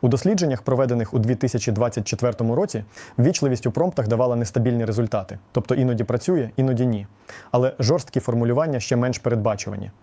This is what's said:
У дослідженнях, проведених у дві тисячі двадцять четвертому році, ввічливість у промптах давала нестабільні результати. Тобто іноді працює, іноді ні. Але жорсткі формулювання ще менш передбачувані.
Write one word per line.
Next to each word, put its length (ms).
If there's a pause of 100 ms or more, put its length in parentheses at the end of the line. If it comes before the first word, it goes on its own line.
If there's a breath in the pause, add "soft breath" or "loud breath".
У 80
дослідженнях, 540
проведених 520
у 40
дві 160
тисячі 380
двадцять 320
четвертому 500
році, 300 (340 loud breath)
ввічливість 480
у 40
промптах 380
давала 280
нестабільні 480
результати. 540 (140)
Тобто 220
іноді 300
працює, 520
іноді 300
ні. 200 (440 loud breath)
Але 280
жорсткі 420
формулювання 600
ще 160
менш 220
передбачувані. 720 (120)